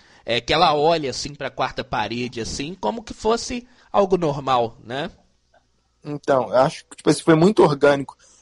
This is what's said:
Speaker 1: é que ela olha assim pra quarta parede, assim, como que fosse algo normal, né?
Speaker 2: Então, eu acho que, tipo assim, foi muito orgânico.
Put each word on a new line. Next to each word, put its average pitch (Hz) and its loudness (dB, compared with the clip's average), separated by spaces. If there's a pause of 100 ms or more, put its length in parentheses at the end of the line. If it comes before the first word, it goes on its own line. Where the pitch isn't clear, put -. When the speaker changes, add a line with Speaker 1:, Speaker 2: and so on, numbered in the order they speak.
(260)
Speaker 1:
é 120 -2
que 123 -4
ela 160 4
olha 151 0
assim 143 -10
pra 135 -10
quarta 127 -6
parede, 120 -6
assim, 139 -8
como 220 -6
que - -16
fosse 233 -4 (240)
algo 190 2
normal, 135 -2
né? 135 -10 (920)
Speaker 2:
Então, 139 -2
eu 117 0
acho 135 2
que, - -20
tipo - -2
assim, 147 2
foi 165 4
muito 185 4
orgânico. 143 2 (240)